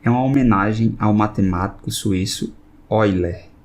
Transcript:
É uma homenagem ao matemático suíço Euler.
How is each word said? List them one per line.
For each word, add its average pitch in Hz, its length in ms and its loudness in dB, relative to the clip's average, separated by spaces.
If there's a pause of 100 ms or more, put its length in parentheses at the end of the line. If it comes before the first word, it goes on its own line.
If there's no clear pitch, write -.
É - 80 -2
uma 123 140 0
homenagem 113 760 2
ao 107 140 2
matemático 98 760 0
suíço - 600 -4 (360)
Euler. 92 600 0 (160)